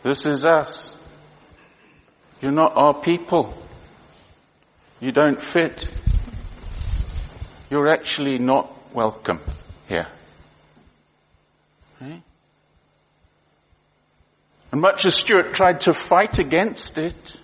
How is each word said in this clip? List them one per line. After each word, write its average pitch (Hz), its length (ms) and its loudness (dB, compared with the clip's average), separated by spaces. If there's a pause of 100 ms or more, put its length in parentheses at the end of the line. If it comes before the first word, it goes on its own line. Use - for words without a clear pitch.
This 139 240 -4
is 143 180 -2
us. - 520 0 (1400)
You're 135 100 -4
not 156 260 2
our 143 160 6
people. 170 640 -2 (1400)
You 127 120 -4
don't 143 280 4
fit. - 480 -4 (1800)
You're 143 180 2
actually 143 500 0
not 127 320 0 (240)
welcome 110 460 -2 (480)
here. 87 180 -4 (1900)
Okay? 151 200 -18 (2500)
And 135 100 -2
much 190 240 2
as 185 100 4
Stuart 185 400 2
tried 180 260 4
to 175 120 4
fight 185 460 2
against 170 600 -2
it - 460 -8